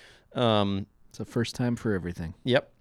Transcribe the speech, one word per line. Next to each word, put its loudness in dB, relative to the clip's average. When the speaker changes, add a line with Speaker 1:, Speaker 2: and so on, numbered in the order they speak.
Speaker 1:
Um, 2
Speaker 2:
It's -16
a -8
first -2
time -2
for -2
everything. -6
Speaker 1:
Yep. 2